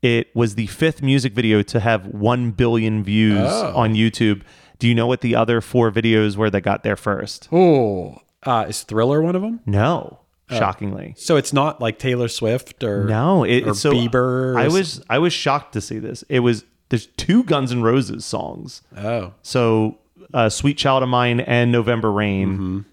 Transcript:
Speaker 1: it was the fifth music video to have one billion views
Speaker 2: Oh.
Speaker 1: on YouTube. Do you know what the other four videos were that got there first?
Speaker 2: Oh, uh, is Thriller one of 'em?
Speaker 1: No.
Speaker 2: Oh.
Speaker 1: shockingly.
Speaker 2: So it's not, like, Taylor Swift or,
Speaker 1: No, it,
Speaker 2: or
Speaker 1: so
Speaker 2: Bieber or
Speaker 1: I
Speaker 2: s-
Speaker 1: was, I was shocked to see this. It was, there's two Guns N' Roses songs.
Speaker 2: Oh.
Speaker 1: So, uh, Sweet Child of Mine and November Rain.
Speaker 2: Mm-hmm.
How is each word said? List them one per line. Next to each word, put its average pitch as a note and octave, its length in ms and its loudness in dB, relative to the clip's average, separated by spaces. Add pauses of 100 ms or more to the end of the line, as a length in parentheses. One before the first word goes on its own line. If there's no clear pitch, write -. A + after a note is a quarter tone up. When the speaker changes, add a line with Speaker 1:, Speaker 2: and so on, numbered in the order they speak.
Speaker 1:
it A#2+ 340 0
was A2 200 0
the A2 140 -4
fifth D#3+ 340 -2
music C3+ 320 0
video G#2+ 280 2
to - 160 -2
have G#2 280 0
one A2+ 460 -2
billion A2 520 0
views G#2 460 2
Speaker 2:
Oh. - 260 -4
Speaker 1:
on A2+ 180 2
YouTube. G#2+ 480 0 (360)
Do A#2+ 100 2
you A#2+ 60 4
know A#2 120 2
what B2+ 140 0
the A#2 160 0
other A2+ 240 2
four A#2 320 2
videos A2 460 2
were A2 100 0
that F#2+ 140 0
got G2+ 220 -2
there G#2 120 0
first? - 560 -6
Speaker 2:
Oh, C3+ 640 2 (280)
uh, A#2 220 0
is - 160 -10
Thriller B2 380 0
one E3+ 160 0
of F#3 80 -2
'em? A3+ 220 -8
Speaker 1:
No. A2 540 0 (300)
Speaker 2:
Oh. A#2+ 80 -4
Speaker 1:
shockingly. G2 580 -4
Speaker 2:
So - 200 0
it's C3+ 160 0
not, C#3+ 280 0
like, A2+ 180 -4
Taylor B2 300 -2
Swift - 560 -4
or, G#2 200 -2
Speaker 1:
No, B2+ 400 2
it, A#2+ 220 2
Speaker 2:
or G#2+ 80 0
Speaker 1:
so C#3+ 180 0
Speaker 2:
Bieber A#2+ 220 0 (400)
or B2 40 0
Speaker 1:
I B2+ 80 2
Speaker 2:
s- D3+ 60 2
Speaker 1:
was, F3+ 380 -2
I A#2+ 80 2
was E3+ 140 2
shocked - 420 -4
to A2 60 -2
see A2 180 -10
this. G#2+ 300 -12
It C3 120 2
was, A#2+ 240 2 (240)
there's A#2 180 -2
two - 380 2
Guns C#3 280 0
N' A#2+ 100 -2
Roses A#2 420 0
songs. - 580 -10 (140)
Speaker 2:
Oh. G2+ 360 -6 (100)
Speaker 1:
So, A2+ 560 0 (360)
uh, A#2 140 2
Sweet C#3+ 280 -2
Child C3+ 260 0
of B2+ 60 -2
Mine B2 320 0
and A#2+ 320 2
November A2+ 400 0
Rain. G2 360 0
Speaker 2:
Mm-hmm. F#2+ 300 -4 (140)